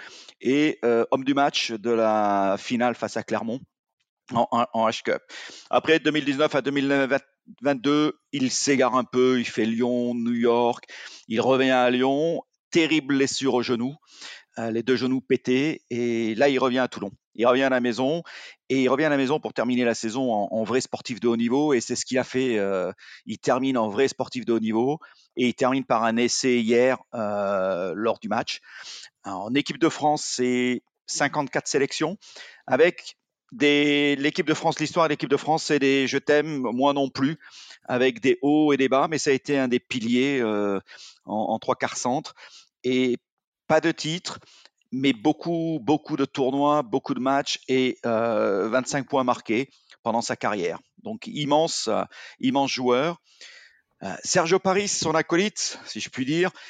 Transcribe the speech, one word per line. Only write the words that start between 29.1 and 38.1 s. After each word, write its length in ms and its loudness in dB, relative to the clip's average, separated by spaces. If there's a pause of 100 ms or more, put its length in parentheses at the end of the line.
En 300 -8
équipe 240 -2
de 100 4
France, 360 0
c'est 580 0 (240)
cinquante-quatre 600 -4
sélections, 500 -2 (500)
avec 500 2 (340)
des, 640 4
l'équipe 300 -2
de 80 2
France, 240 -2
l'histoire 280 0
de 40 0
l'équipe 180 -4
de 80 2
France, 280 -2
c'est 160 2
des 260 4
je 120 -2
t'aime, 400 2
moi 340 0
non 160 -2
plus, 300 -2 (460)
avec 360 0